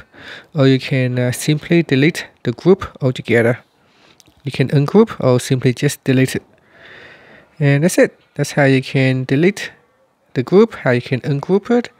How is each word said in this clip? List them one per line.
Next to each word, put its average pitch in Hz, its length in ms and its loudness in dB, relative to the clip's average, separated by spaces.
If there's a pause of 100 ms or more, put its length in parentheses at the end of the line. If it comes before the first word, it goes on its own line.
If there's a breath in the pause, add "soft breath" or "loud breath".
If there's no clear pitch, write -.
(560 loud breath)
or 139 100 4
you 135 140 4
can, 127 400 -2
uh, 123 140 0
simply 165 500 0
delete 143 420 0 (160)
the 123 100 -4
group - 480 0
altogether. 120 600 0 (840 soft breath)
You 135 80 -8
can 131 180 -2
ungroup 160 540 0
or 123 160 2
simply 127 320 -2
just - 320 -4
delete 131 320 0
it. - 80 -6 (1160 loud breath)
And 143 240 2
that's 185 160 0
it. - 200 2 (140)
That's - 200 -6
how 147 100 2
you 135 180 4
can 131 440 -2
delete 165 460 -2 (640)
the 135 80 -4
group, 196 320 2
how - 180 -2
you 123 100 0
can 131 200 -6
ungroup 151 480 -4
it, 240 300 -2